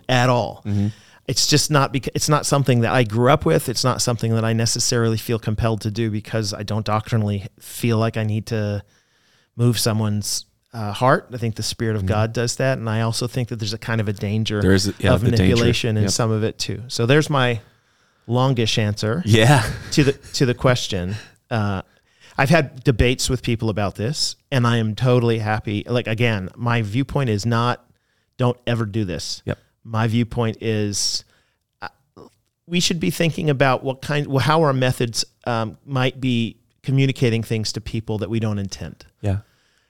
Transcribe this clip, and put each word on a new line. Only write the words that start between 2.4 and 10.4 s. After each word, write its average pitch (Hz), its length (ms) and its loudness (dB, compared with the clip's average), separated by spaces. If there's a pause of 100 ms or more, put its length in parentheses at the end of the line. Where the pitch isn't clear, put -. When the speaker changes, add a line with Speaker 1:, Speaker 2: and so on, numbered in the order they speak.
Speaker 1:
something 135 360 2
that 113 120 0
I 127 100 4
grew 117 280 2
up 156 140 2
with. 160 220 2
It's 117 160 -4
not 127 180 0
something 113 340 -2
that 110 100 0
I 113 80 0
necessarily 117 640 0
feel 113 220 -2
compelled 113 420 0
to 110 100 -4
do 113 200 -2
because 107 420 -4
I 107 100 -8
don't 104 220 -4
doctrinally 104 600 0 (120)
feel - 380 -2
like 113 180 0
I 113 80 -2
need 107 240 -2
to 104 360 -4 (760)
move 120 220 2
someone's, 107 680 -2 (260)